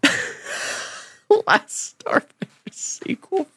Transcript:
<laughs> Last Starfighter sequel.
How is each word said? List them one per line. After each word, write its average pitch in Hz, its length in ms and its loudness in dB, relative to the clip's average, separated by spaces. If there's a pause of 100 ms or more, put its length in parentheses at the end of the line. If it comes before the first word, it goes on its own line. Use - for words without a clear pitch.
<laughs> - 1400 0
Last - 520 2
Starfighter - 720 -6
sequel. - 840 -6